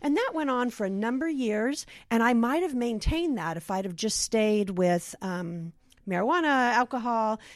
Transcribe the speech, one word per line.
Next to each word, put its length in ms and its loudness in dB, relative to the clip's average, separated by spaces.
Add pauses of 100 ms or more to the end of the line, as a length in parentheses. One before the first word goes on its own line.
And 160 0
that 180 0
went 140 0
on 200 0
for 160 -4
a 40 0
number 380 -2
of 60 -2
years. 520 -2 (260)
And 100 4
I 120 4
might 280 2
have 140 -2
maintained 640 0
that 200 -4
if 140 -8
I'd 140 -2
have 100 -8
just 240 -2
stayed 520 2
with, 500 2
um, 500 -6 (360)
marijuana, 680 2
alcohol, 640 0 (160)